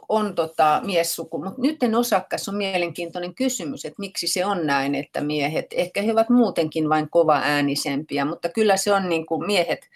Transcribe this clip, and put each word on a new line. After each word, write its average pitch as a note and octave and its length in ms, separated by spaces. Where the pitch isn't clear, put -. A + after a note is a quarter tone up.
on G#3 260
tota D#3 500
miessuku, E3+ 600
mut F#3+ 140
nyt D4 240
en A3+ 120
osaakaan, A3+ 440
se - 120
on G3+ 60
mielenkiintoinen F3+ 760
kysymys, E3+ 500
että - 160
miksi G3 260
se F#3 200
on F#3 200
näin, C#3 280
että C#3 260
miehet, D3 500
ehkä F3+ 320
he A3 100
ovat A3+ 160
muutenkin F3 600
vain D3+ 220
kovaäänisempiä, C#3+ 1120
mutta E3 240
kyllä G#3 280
se G3+ 160
on F#3+ 160
niinku, D#3+ 300
miehet F3+ 580